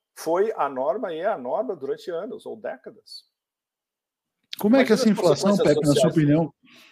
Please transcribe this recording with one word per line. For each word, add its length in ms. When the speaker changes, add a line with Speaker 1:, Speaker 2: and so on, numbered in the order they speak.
Speaker 1:
foi 420
a 100
norma 460
e 60
é 80
a 100
norma 380
durante 340
anos 360
ou 100
décadas. 720
Speaker 2:
Como 160
é 80
que 80
Speaker 1:
Imagina 40
Speaker 2:
essa 80
Speaker 1:
as 80
Speaker 2:
inflação, 400
Speaker 1:
consequências 240
Speaker 2:
Pepe, 120
na 60
sua 160
Speaker 1:
sociais. 60
Speaker 2:
opinião, 380